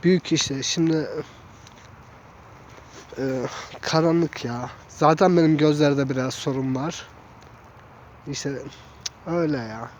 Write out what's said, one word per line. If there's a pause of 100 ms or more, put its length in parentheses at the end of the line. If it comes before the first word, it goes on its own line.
Büyük
işte.
Şimdi, (2000)
e, (580)
karanlık
ya. (200)
Zaten
benim
gözlerde
biraz
sorun
var. (1200)
İşte (680)
öyle
ya. (100)